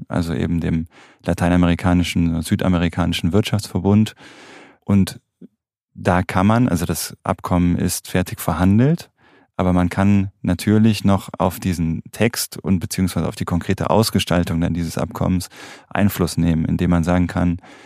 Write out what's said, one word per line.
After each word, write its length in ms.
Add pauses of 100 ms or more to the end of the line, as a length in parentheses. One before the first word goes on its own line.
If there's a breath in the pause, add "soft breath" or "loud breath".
also 260
eben 280
dem 240 (400 soft breath)
lateinamerikanischen 1080
und 100
südamerikanischen 880
Wirtschaftsverbund. 800 (720 loud breath)
Und 340 (760)
da 260
kann 260
man, 220
also 160
das 380
Abkommen 520
ist 320
fertig 320
verhandelt, 680 (480 soft breath)
aber 160
man 160
kann 420 (120)
natürlich 600
noch 240 (100)
auf 220
diesen 440 (100)
Text 440
und 220
beziehungsweise 480
auf 80
die 80
konkrete 460
Ausgestaltung 720
dann 140
dieses 220
Abkommens 520 (400 loud breath)
Einfluss 480
nehmen, 260
indem 280
man 120
sagen 240
kann, 320 (260 loud breath)